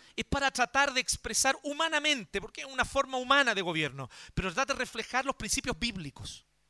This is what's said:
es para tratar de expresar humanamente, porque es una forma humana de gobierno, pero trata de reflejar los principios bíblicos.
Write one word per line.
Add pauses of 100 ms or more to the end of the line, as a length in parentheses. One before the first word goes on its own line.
(160)
es
para
tratar
de
expresar
humanamente,
porque
es
una
forma
humana
de
gobierno, (240)
pero
trata
de
reflejar
los
principios
bíblicos. (240)